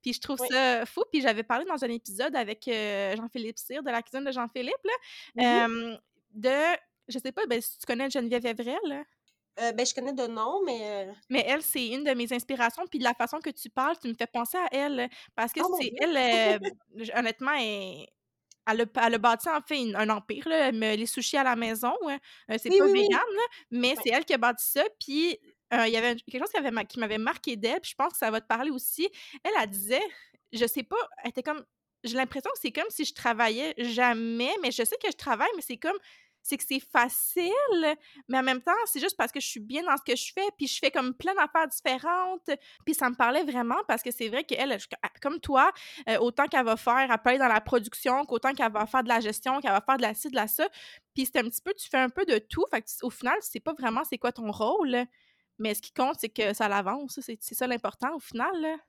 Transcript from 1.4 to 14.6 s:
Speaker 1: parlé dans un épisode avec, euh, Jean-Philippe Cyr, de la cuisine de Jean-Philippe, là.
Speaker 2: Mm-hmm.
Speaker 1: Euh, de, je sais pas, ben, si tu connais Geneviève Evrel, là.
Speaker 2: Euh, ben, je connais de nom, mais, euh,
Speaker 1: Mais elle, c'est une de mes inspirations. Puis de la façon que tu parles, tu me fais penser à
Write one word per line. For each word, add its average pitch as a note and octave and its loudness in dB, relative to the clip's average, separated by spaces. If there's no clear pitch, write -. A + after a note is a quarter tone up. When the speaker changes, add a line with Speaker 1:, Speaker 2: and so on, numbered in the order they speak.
Speaker 1:
parlé B3 -2
dans E4+ -4
un B3+ -2
épisode A#3 -6
avec, G#3+ -4
euh, G#3 -2
Jean-Philippe A3+ -8
Cyr, C#4 -8
de C4+ -6
la A#3 -2
cuisine C4+ -8
de C#4 -2
Jean-Philippe, B3 -4
là. F#4+ -2
Speaker 2:
Mm-hmm. A#3 2
Speaker 1:
Euh, - -12
de, C#4 2
je B3+ -8
sais C4 -6
pas, G#4 -4
ben, A#3+ -2
si - -10
tu - -14
connais B3+ -2
Geneviève A#3+ -2
Evrel, A#3+ -4
là. D4 -6
Speaker 2:
Euh, A#3 0
ben, A#3 0
je - -2
connais C4+ -4
de A#3+ -2
nom, A#3 -2
mais, G#3+ -4
euh, G3+ -14
Speaker 1:
Mais C4 0
elle, C#4+ 0
c'est B3 -4
une C4 -4
de D4 0
mes A#3+ -2
inspirations. A#3+ -2
Puis C#4+ -6
de B3+ 0
la A#3+ 4
façon A#3 -4
que D#4+ -6
tu - -14
parles, C#4+ 0
tu A#3+ -6
me A3+ -6
fais A#3 -2
penser A#3+ -4
à D4+ 0